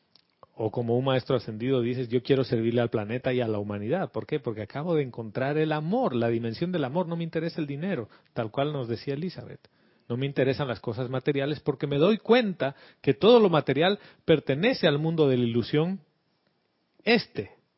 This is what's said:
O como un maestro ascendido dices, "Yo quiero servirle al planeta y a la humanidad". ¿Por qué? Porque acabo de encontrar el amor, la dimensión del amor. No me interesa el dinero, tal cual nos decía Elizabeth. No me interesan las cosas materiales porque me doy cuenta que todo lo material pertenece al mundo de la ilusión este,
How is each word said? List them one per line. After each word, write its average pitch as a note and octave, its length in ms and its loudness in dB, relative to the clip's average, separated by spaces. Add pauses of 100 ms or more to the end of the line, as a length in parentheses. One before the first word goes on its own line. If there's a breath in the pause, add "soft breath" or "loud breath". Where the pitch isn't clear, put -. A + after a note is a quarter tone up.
(640)
O G#2+ 80 -2
como A#2 280 -2
un C3 80 -2
maestro C3 300 0
ascendido A#2+ 440 -2
dices, B2 280 -4
"Yo B2 140 0
quiero C3 220 2
servirle A#2 360 0
al A#2 100 0
planeta A#2+ 420 -2
y B2 80 0
a A#2 80 -2
la G#2+ 100 -2
humanidad". G#2 520 -4
¿Por A2+ 160 -8
qué? D3+ 140 -4
Porque A2 220 -8
acabo D3+ 320 -6
de D3+ 80 2
encontrar B2 540 -4
el D#3 160 0
amor, E3 420 -2
la A#2 140 2
dimensión A#2 440 -2
del D#3+ 120 -2
amor. D#3 240 -4
No E3+ 80 -6
me E3+ 80 -4
interesa E3 360 -6
el D3 60 -4
dinero, C#3+ 420 -6 (260 soft breath)
tal A2 160 -4
cual D3 220 -2
nos C3 160 -6
decía A#2 260 -6
Elizabeth. D3 460 -10 (480 soft breath)
No A#2+ 80 -4
me C3 100 -2
interesan C#3 420 0
las A2+ 120 -4
cosas B2 280 -6
materiales C#3 520 -2
porque D3 260 -4
me C#3+ 100 0
doy G3 220 4
cuenta G3+ 560 2 (260 loud breath)
que C#3 140 2
todo A3+ 260 8
lo G3+ 80 6
material D#3+ 500 2 (260 loud breath)
pertenece E3+ 640 2
al C#3+ 120 4
mundo D#3+ 300 2
de C3 100 4
la B2 60 2
ilusión D3 560 0 (1040)
este, G3+ 480 0 (260)